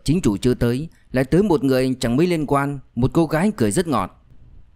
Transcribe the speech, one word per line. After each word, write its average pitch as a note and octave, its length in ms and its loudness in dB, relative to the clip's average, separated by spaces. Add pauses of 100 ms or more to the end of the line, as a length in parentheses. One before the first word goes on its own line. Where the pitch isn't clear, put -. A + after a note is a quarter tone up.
chính E3 160 0
chủ G#2 160 2
chưa B2 180 0
tới, B2+ 340 -2 (240)
lại C3 120 0
tới D#3+ 180 2
một E3 220 2
người C3 360 0
chẳng A#2+ 160 -2
mấy E3 100 2
liên E3 200 -2
quan, C#3 320 -2 (160)
một B2 200 0
cô E3 120 2
gái E3 300 0
cười G#2+ 140 0
rất E3 180 0
ngọt. G#2 320 -4 (560)